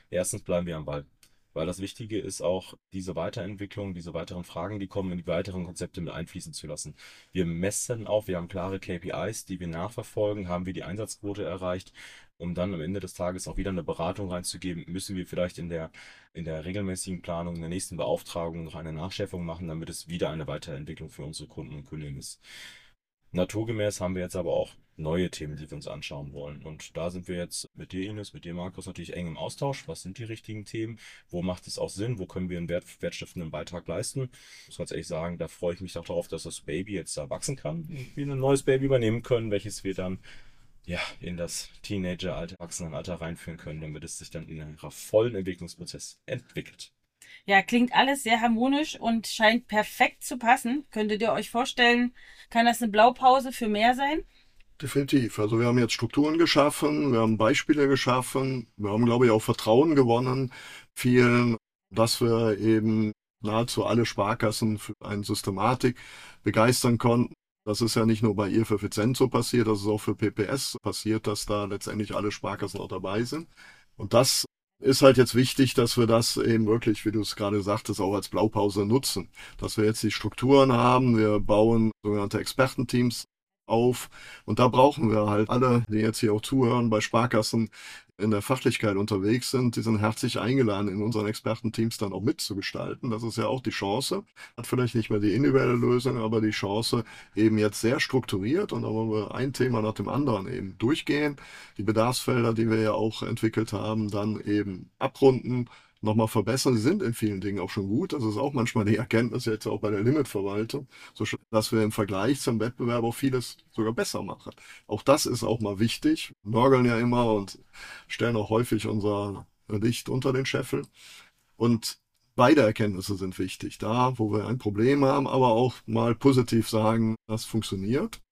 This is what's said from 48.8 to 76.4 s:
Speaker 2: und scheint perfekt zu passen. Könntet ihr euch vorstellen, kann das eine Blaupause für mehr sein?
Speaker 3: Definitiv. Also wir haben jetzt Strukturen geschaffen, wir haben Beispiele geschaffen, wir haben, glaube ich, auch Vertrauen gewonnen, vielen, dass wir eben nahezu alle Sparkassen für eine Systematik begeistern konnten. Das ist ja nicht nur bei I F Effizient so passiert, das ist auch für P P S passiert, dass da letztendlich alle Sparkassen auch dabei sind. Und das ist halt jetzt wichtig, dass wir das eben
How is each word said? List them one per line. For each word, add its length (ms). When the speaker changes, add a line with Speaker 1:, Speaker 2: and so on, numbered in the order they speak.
Speaker 2:
und 260
scheint 420
perfekt 560
zu 140
passen. 540
Könntet 300
ihr 100
euch 180
vorstellen, 640
kann 160
das 160
eine 100
Blaupause 600
für 180
mehr 260
sein? 280
Speaker 3:
Definitiv. 560
Also 220
wir 80
haben 100
jetzt 160
Strukturen 460
geschaffen, 720
wir 80
haben 180
Beispiele 500
geschaffen, 800
wir 120
haben, 160
glaube 200
ich, 60
auch 100
Vertrauen 540
gewonnen, 560
vielen, 580
dass 260
wir 380
eben 540
nahezu 420
alle 220
Sparkassen 720
für 200
eine 240
Systematik 720
begeistern 560
konnten. 360
Das 180
ist 140
ja 120
nicht 160
nur 120
bei 140
I 120
F 100
Effizient 440
so 140
passiert, 380
das 140
ist 60
auch 120
für 160
P 160
P 140
S 360
passiert, 460
dass 180
da 200
letztendlich 500
alle 160
Sparkassen 480
auch 80
dabei 360
sind. 240
Und 180
das 300
ist 220
halt 140
jetzt 180
wichtig, 400
dass 200
wir 120
das 300
eben 280